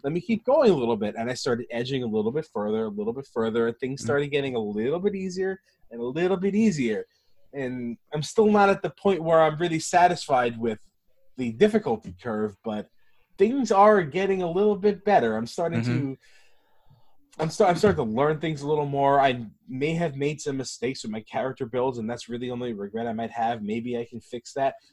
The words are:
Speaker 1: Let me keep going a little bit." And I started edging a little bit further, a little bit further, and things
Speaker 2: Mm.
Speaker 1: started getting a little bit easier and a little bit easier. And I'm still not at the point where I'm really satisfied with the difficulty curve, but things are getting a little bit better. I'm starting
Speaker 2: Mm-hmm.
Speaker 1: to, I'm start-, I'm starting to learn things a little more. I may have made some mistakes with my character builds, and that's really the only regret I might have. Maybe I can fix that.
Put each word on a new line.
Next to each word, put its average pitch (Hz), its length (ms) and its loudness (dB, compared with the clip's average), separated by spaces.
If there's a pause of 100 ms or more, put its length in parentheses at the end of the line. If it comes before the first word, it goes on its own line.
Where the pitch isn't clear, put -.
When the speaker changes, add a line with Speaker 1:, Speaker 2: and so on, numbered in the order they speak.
Speaker 1:
Let 143 100 -4
me 175 80 -2
keep - 240 -2
going 269 260 6
a 175 40 6
little 117 220 0
bit." 104 200 -4
And 117 140 -6
I 123 40 -4
started 120 360 -2
edging 123 320 -4
a 120 40 -4
little 110 260 -2
bit 156 200 -6
further, 107 340 -2
a - 20 -6
little 104 240 -6
bit 131 200 -12
further, 113 360 0
and 117 100 -6
things 135 220 -6
Speaker 2:
Mm. 113 40 -8
Speaker 1:
started 143 240 0
getting 139 280 -2
a 113 40 -2
little 110 380 -2
bit 196 160 -2
easier 190 460 -6 (300)
and - 100 -12
a 117 40 -4
little 175 340 0
bit 196 180 -2
easier. 139 480 0 (480)
And 127 440 -6 (160)
I'm 151 100 -4
still 208 280 2
not 202 200 6
at 196 120 0
the 165 80 -4
point 185 320 -2
where 160 200 6
I'm 151 160 2
really 160 220 0
satisfied 139 760 2
with 113 200 -2 (580)
the 120 160 -4
difficulty 131 680 2
curve, 107 440 -4
but 107 240 -6 (500)
things 226 340 2
are 202 300 8
getting 185 400 -2
a 170 80 -2
little 202 260 2
bit 202 280 0
better. 120 320 4
I'm 117 100 -4
starting 170 360 -2
Speaker 2:
Mm-hmm. 131 320 -2
Speaker 1:
to, - 40 -16 (1200)
I'm 160 100 -2
start-, 190 220 4
I'm 175 60 2
starting 160 280 4
to 110 80 -2
learn 147 260 2
things 156 240 -4
a 143 60 -4
little 151 180 0
more. 139 340 4
I 123 260 2 (220)
may 139 260 -2
have 165 200 -2
made 143 260 -4
some 139 180 -6
mistakes 131 440 -6
with 113 80 -8
my 110 120 -6
character 127 420 -6
builds, 123 340 -2
and 110 120 -6
that's 120 180 -10
really 120 200 -8
the 123 40 -6
only 120 220 -6
regret 104 320 -6
I 113 80 -4
might 113 160 -6
have. 117 320 -4
Maybe 117 340 -4
I 117 80 -4
can 117 160 -12
fix - 340 -14
that. 135 200 -2 (180)